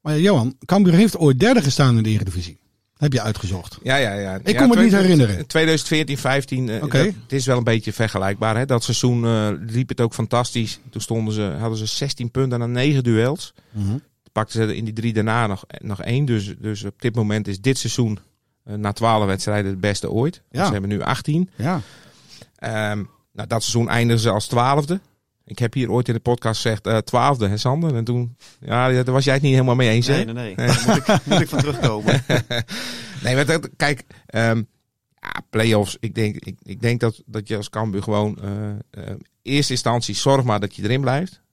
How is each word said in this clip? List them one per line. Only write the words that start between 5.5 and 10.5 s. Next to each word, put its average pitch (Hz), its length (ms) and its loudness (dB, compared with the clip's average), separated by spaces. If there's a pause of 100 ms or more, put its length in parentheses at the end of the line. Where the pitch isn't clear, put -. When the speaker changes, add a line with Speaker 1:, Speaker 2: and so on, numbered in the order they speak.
Speaker 2:
veertien 147 300 -2
vijftien, 131 500 -2
eh, 107 140 -4
Speaker 1:
Oké. 147 220 2
Speaker 2:
dat, 202 180 0
het - 100 -12
is 131 140 -2
wel 127 120 2
een 120 60 -2
beetje 113 280 0
vergelijkbaar, 104 640 0
hè. 123 100 0
Dat 123 180 0
seizoen, 120 400 0
eh, 110 240 2 (180)
liep 120 220 -2
het - 120 -6
ook 117 140 0
fantastisch. 120 640 -2 (120)